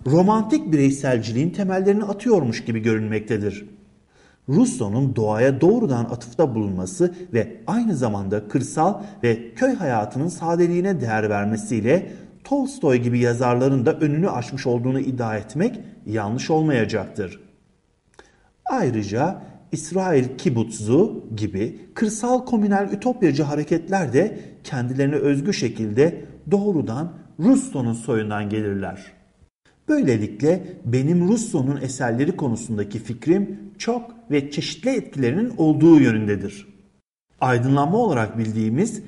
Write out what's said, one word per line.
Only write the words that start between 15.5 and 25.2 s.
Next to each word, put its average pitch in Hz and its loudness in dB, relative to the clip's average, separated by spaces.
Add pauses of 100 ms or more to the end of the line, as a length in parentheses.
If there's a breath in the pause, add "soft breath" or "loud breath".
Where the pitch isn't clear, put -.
yanlış 107 -4
olmayacaktır. 110 0 (1300 soft breath)
Ayrıca 131 -2 (300 loud breath)
İsrail 170 0 (120)
Kibutzu 127 0 (100)
gibi 101 -4 (140)
kırsal 240 0
komünel 202 0
ütopyacı 202 0
hareketler 156 -2
de 180 2 (240 loud breath)
kendilerine 131 -2
özgü 143 0